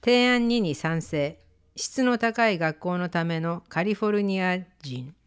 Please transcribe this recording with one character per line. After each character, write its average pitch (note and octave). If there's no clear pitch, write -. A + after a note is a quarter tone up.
提 B3
案 A#3+
二 A#3+
に D#3+
賛 D#3+
成。 D3+
質 -
の B3
高 A3+
い F3+
学 D#3+
校 F3+
の F3+
た E3+
め E3
の E3+
カ E3
リ G3+
フ G#3+
ォ G#3
ル G3+
ニ F#3+
ア F#3
人。 C3